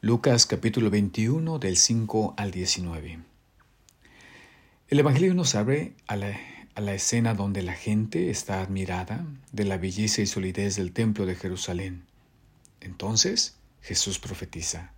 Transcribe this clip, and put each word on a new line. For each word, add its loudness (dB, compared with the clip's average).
Lucas 4
capítulo 2
veintiuno, 2
del 0
cinco 2
al -2
diecinueve. -4
El 4
Evangelio 6
nos 2
abre 0
a -6
la, -4
a -6
la -2
escena 2
donde 0
la -4
gente 0
está -2
admirada -4
de -2
la 0
belleza 0
y 2
solidez -2
del -2
templo 0
de -2
Jerusalén. -6
Entonces, 0
Jesús -2
profetiza -8